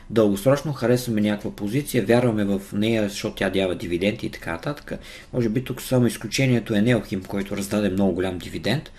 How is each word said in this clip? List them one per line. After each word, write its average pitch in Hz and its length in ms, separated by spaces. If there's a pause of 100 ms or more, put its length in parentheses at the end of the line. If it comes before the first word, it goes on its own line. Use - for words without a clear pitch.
дългосрочно, 113 640
харесваме 120 480
някаква 104 300
позиция, 110 540
вярваме 117 400
в 98 160 (120)
нея, 107 360
защото 101 260
тя 98 140
дява 95 260
дивиденти“ 87 500
и - 40
така - 220
нататък. - 480 (340)
Може 120 160
би 120 140
тук 135 180
само 123 260
изключението 113 640
е 101 80
Неохим, 107 420
който 98 340
раздаде 101 320
много 92 240
голям 92 240
дивиденд. 104 600